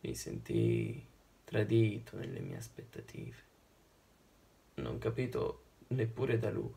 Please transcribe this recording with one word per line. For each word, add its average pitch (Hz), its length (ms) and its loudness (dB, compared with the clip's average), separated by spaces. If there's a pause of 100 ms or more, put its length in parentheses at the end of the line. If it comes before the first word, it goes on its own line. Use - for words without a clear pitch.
Mi - 160 -4
sentii 57 880 0 (380)
tradito 110 720 4
nelle 92 240 -6
mie - 160 -6
aspettative, - 880 -12 (1300)
non 123 240 -4
capito 117 640 -2 (260)
neppure 127 500 2
da 110 120 2
lui. 104 260 -4